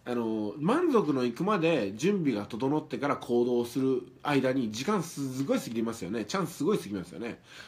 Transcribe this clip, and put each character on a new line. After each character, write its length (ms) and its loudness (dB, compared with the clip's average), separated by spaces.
あ 100 -4
の、 420 0
満 360 2
足 200 4
の 120 2
い 80 0
く 120 -4
ま 140 2
で 360 2
準 260 2
備 120 2
が 140 -2
整 320 0
っ 80 -6
て 100 -8
か 120 -2
ら 80 2
行 280 2
動 200 2
す 140 -4
る 240 2
間 300 2
に 200 0
時 140 -4
間 160 2
す 420 -4
ご 100 0
い 60 2
過 80 -8
ぎ 140 -2
ま 100 -2
す 100 -8
よ 80 -6
ね。 140 -2
チ 120 -6
ャ 60 0
ン 40 0
ス 80 -8
す 100 -2
ご 100 4
い 40 2
過 80 -6
ぎ 80 -6
ま 100 -4
す 60 -18
よ 80 -14
ね。 220 -8